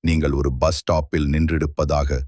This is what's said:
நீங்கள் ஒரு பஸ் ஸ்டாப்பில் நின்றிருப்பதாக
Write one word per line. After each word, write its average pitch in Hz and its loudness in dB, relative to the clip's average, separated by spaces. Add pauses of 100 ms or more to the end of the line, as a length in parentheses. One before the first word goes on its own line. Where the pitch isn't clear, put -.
நீங்கள் 78 2
ஒரு 71 2 (120)
பஸ் 80 0
ஸ்டாப்பில் 80 0
நின்றிருப்பதாக 73 0